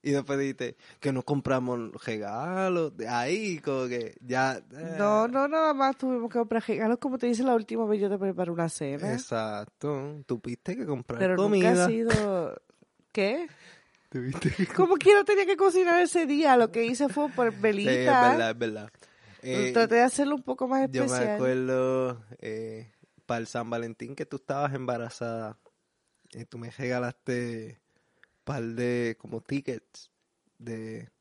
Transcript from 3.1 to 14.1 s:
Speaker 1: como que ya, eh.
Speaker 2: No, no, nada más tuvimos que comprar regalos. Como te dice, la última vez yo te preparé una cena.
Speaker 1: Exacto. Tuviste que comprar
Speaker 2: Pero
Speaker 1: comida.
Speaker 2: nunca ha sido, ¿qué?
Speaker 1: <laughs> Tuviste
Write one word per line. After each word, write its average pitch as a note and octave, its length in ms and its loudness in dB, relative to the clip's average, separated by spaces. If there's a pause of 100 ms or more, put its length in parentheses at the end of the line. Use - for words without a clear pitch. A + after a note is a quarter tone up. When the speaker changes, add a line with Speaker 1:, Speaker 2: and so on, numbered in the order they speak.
Speaker 1:
como C3 300 -2
que A#2+ 320 -6
ya, B2+ 380 0
eh. D#3+ 380 -14
Speaker 2:
No, G#3+ 300 2
no, C4+ 220 0
nada D#4 260 2
más C4+ 220 2
tuvimos B3 340 -2
que A#3+ 80 -2
comprar A3+ 280 0
regalos. A3 320 0
Como C4 200 -4
te B3 80 -2
dice, A#3+ 160 0
la B3 140 4
última A3+ 280 -2
vez G#3 160 0
yo G3+ 80 0
te G3+ 80 -2
preparé F#3 360 -2
una E3+ 160 0
cena. D3+ 440 -4
Speaker 1:
Exacto. C3+ 1120 -6
Tuviste B2 520 -6
que B3 100 -6
comprar B2+ 320 -6
Speaker 2:
Pero F#3 180 2
Speaker 1:
comida. F#3+ 340 4
Speaker 2:
nunca F3+ 140 4
ha F3+ 40 4
sido, G#3+ 760 0 (480)
¿qué? B3 380 -2 (300)
Speaker 1:
<laughs> - 300 -20
Tuviste C3 440 -4